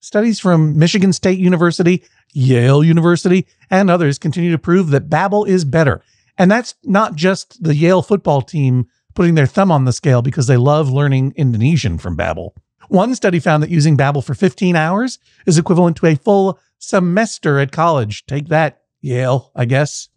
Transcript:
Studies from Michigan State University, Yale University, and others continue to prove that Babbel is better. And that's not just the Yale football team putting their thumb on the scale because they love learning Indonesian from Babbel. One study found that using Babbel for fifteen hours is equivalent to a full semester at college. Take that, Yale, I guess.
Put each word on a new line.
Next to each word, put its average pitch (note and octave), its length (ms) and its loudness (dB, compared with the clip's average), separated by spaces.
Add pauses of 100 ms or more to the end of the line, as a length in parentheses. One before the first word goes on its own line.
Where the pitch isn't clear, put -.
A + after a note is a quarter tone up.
Studies G#3+ 380 -2
from D#3 400 2
Michigan F3+ 340 2
State F#3 280 -2
University, F3 640 0 (280)
Yale C3 520 2
University, E3+ 600 2 (220)
and F#3+ 220 2
others E3 280 0
continue E3+ 340 -2
to D#3+ 60 -2
prove F3 320 0
that C#3+ 180 0
Babbel G3 380 0
is F#3 180 0
better. C#3 380 0 (340)
And F#3 140 2
that's A#3 340 -2
not G3+ 320 -2
just F3+ 460 -4
the D#3 120 0
Yale E3 280 2
football D#3 400 -2
team B2+ 440 -2 (280)
putting E3+ 200 2
their D3 120 2
thumb G3 260 0
on C#3 140 0
the B2 60 0
scale B2 300 0
because C3 240 -2
they C3 100 2
love C#3+ 320 2
learning C3+ 480 -2
Indonesian A#2+ 640 0
from F2 180 -8
Babbel. E2+ 340 -6 (380)
One A3 260 0
study F#3+ 240 -2
found D3+ 240 0
that - 80 -4
using D#3 260 2
Babbel C#3 280 0
for C#3+ 100 -6
fifteen F#3 400 -2
hours F#3 440 -2 (280)
is E3 120 2
equivalent F3 400 0
to - 80 -2
a D#3+ 100 2
full G3 420 0 (200)
semester F3+ 840 -2
at C#3 100 -2
college. C#3 560 -2
Take D3 220 -8
that, D#3 340 -2 (200)
Yale, B2+ 520 -4
I B2 120 -2
guess. C3 500 -4